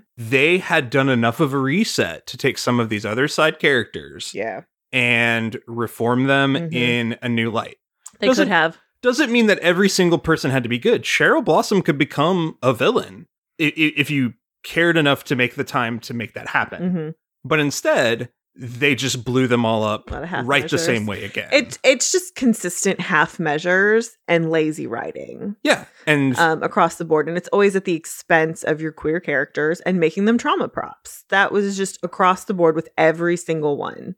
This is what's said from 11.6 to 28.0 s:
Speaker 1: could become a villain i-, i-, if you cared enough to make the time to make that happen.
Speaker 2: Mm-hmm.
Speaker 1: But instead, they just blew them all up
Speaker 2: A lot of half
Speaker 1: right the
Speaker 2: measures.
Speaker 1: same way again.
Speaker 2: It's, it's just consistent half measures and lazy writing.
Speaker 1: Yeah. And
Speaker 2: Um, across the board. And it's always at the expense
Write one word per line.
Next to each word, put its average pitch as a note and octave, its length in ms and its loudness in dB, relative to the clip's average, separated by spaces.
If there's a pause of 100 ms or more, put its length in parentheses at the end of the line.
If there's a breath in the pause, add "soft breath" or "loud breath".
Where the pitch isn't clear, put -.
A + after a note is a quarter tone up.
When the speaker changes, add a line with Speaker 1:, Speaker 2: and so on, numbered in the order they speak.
Speaker 1:
could D3+ 160 0
become D#3+ 640 0
a B2+ 120 2
villain C3 540 -2 (300)
i-, D#3+ 80 0
i-, D3+ 300 0
if D3 140 0
you C3 240 0 (300)
cared E3 340 2
enough C#3+ 280 2
to C#3+ 120 -2
make B2 180 0
the C#3 80 -4
time A#2+ 380 -4
to - 120 -12
make A2+ 200 -8
that - 160 -14
happen. B2 320 -2
Speaker 2:
Mm-hmm. F3 280 -4 (360)
Speaker 1:
But D3+ 160 0
instead, C3+ 680 0 (280)
they B2 380 -2
just A#2+ 300 -4
blew B2+ 220 2
them A#2+ 180 2
all A2 180 0
up G#2+ 260 -4
Speaker 2:
A - 40 -10
lot C3+ 100 -10
of E3+ 60 -10
half C3 180 -6
Speaker 1:
right C#3 140 2
the - 20 -2 (140)
Speaker 2:
measures. E3 80 -2
Speaker 1:
same A2+ 200 0
way G2+ 200 -6
again. - 260 -8
Speaker 2:
It's, - 320 0
it's C4 260 2
just - 260 -4
consistent G3 640 0
half E3+ 360 0
measures F#3 800 0 (120)
and E3+ 200 2
lazy D#3 380 0
writing. G#2+ 760 -10
Speaker 1:
Yeah. - 220 0 (240 soft breath)
And C#3 320 2
Speaker 2:
Um, D#3+ 240 2
across E3+ 320 2
the F3 80 -8
board. D#3 240 2
And E3+ 100 -4
it's - 120 -6
always G3 260 4
at F#3+ 80 -2
the F3 120 0
expense D#3+ 680 0